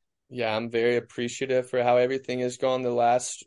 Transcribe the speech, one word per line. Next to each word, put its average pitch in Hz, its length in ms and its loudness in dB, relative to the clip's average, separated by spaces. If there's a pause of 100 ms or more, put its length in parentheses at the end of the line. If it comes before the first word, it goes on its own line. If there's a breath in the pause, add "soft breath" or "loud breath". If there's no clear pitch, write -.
(280)
Yeah, 117 260 -4
I'm 117 140 -4
very 117 280 2
appreciative 123 720 -4
for 123 120 0
how 123 140 4
everything 127 440 0
has 123 180 -4
gone 131 240 0
the 123 80 -2
last 120 560 0